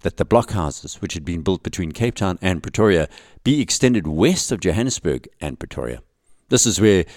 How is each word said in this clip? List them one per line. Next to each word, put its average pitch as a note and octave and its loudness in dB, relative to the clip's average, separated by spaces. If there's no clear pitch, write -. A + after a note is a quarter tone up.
that - -6
the - -2
blockhouses, - 0
which G2+ -8
had D#2 -10
been E2+ -4
built F#2 -2
between E2+ -6
Cape A#2 -2
Town F#2 -2
and F#2 -2
Pretoria, F#2 2
be C#3+ 2
extended A2+ 2
west G2+ 0
of A2 -4
Johannesburg F2 -2
and C#2 -8
Pretoria. A#1+ -10
This B2 4
is G2 0
where G2 6